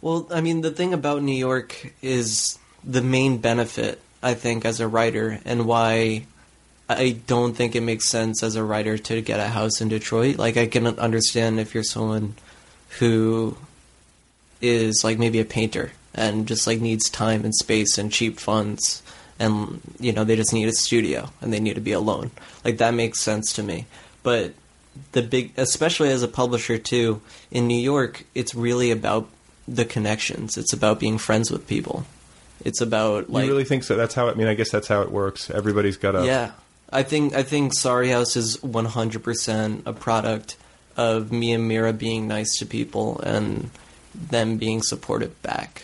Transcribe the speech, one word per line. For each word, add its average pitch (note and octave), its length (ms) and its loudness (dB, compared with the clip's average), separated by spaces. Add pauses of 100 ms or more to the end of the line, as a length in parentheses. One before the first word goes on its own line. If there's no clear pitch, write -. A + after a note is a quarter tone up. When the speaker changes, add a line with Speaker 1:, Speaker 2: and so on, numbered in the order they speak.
Speaker 1:
Well, E3 280 -2
I E3+ 100 -2
mean, E3 220 0
the D#3+ 100 0
thing F3+ 200 -2
about D3 300 0
New C#3 140 0
York B2+ 560 -2 (100)
is B2 560 -2 (240)
the B2+ 200 0
main B2+ 360 2
benefit, A2+ 600 -2 (220)
I B2 120 2
think, A#2 300 -2
as A2+ 160 0
a A2+ 80 0
writer, A2+ 560 0
and A#2+ 200 0
why A2+ 600 2 (640)
I B2+ 280 2 (100)
don't A#2+ 300 2
think A#2+ 180 0
it A#2+ 80 2
makes A2+ 260 0
sense A2+ 340 0
as A2 140 0
a A2 80 0
writer G#2+ 340 0
to A2+ 240 -2
get G#2+ 180 -2
a G#2 80 0
house A2 320 0
in A2 80 0
Detroit. A2+ 500 0
Like, A2 200 2
I A#2 80 4
can A#2 200 2 (120)
understand A2+ 600 2
if G#2+ 120 -4
you're A2+ 120 -2
someone A2 500 -2 (640)
who A2+ 580 2 (1040)
is, A2+ 440 4
like, A2 140 2
maybe A2+ 220 2
a A2 40 4
painter A2 480 -2 (220)
and A2 320 0
just, A2 200 -2
like, A2+ 140 0
needs A2+ 300 0
time A2 340 0
and A2 100 0
space G#2+ 440 2
and G#2+ 140 -2
cheap A2+ 260 0
funds G#2 640 0 (360)
and, G#2+ 420 0 (180)
you A#2+ 140 0
know, G#2+ 120 0
they A2 120 4
just A2 160 2
need A2 160 2
a A2+ 40 0
studio E2+ 580 0 (100)
and A2+ 120 -4
they G#2+ 80 0
need G#2+ 140 0
to - 60 -6
be G2 120 -2
alone. G#2 380 0 (340)
Like, A#2 140 0
that A#2 160 4
makes A#2 260 0
sense G#2+ 340 -2
to A2 80 -4
me. G2+ 240 -4 (360)
But A2 320 0 (580)
the B2 100 2
big, A#2+ 340 -2
especially D3+ 540 2
as B2+ 120 2
a A#2+ 60 0
publisher, A#2+ 500 0
too, A2+ 420 0 (300)
in B2 160 0
New A#2+ 140 2
York, C3 440 0 (100)
it's A#2+ 200 -4
really A#2+ 360 2
about A2 380 0 (380)
the A#2+ 180 0
connections. A2 720 -2
It's - 160 -2
about G#2+ 280 2
being A2 180 0
friends A2 320 2
with - 160 -6
people. - 380 -4 (600)
It's - 160 -4
about, A2 480 0
like C3 180 2
Speaker 2:
You C3+ 40 2
really C#3 140 2
think C3+ 180 0
so? - 140 0
That's A#2 180 0
how, A#2+ 140 2
I A2 60 0
mean, A2 120 2
I A2 80 4
guess G#2+ 160 -2
that's - 180 -2
how G#2 140 4
it F2+ 80 -2
works. G2 400 -4
Everybody's G2+ 460 2
got G2 180 0
a F#2 100 2
Speaker 1:
Yeah. B2+ 280 0 (400)
I C3+ 100 2
think, D3 320 0
I C#3 80 2
think C#3 320 0
Sorry B2 360 2
House A#2+ 260 2
is A2+ 260 -2
one A2+ 220 -2
hundred A2+ 400 -2
percent A2 600 -2
a A2+ 80 -6
product A2 640 -2 (400)
of A2+ 360 0
me A#2 200 0
and A2+ 140 2
Mira A2+ 260 2
being A2+ 360 -4
nice G#2+ 300 -2
to A2 80 -6
people A2+ 540 -4
and G#2+ 500 -2 (440)
them A2+ 440 -2
being A2 220 -2
supportive - 600 -4
back. - 420 -8